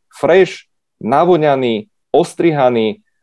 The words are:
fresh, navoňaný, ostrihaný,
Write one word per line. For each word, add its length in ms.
fresh, 600
navoňaný, 880
ostrihaný, 880